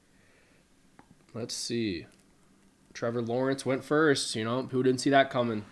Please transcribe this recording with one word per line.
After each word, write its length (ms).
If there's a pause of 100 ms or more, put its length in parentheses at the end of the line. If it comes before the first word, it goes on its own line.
(1400)
Let's 180
see. 540 (840)
Trevor 280
Lawrence 420
went 200
first, 520
you 80
know, 280
who 100
didn't 200
see 100
that 180
coming? 420